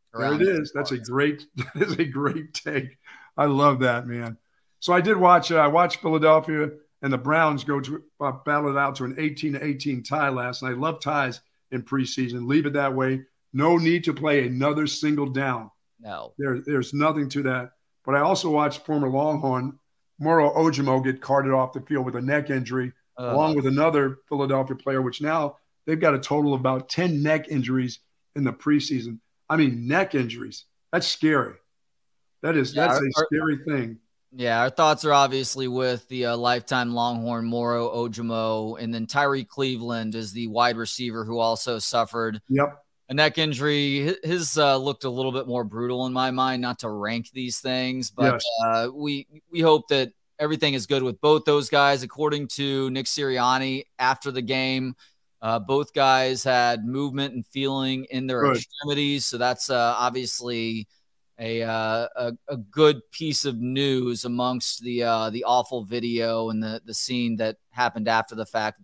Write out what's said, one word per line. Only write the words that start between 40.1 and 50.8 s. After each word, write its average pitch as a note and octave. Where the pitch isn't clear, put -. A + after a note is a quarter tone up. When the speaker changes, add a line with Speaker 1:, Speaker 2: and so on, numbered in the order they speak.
Speaker 2:
is G#2+
the A#2
wide A#2
receiver A2+
who A#2
also A2+
suffered A2+
Speaker 1:
Yep. C#3+
Speaker 2:
a C3
neck D3+
injury. C#3+
Hi-, F#3
his, D#3+
uh, C#3
looked C3+
a C3
little C3
bit B2+
more B2
brutal B2
in B2+
my B2+
mind, C3
not B2
to A2+
rank G#2+
these B2+
things, B2+
but, C3
Speaker 1:
Yes. A#2
Speaker 2:
uh, A2+
we, C#3+
we E3
hope D#3+
that C3
everything D3+
is A#2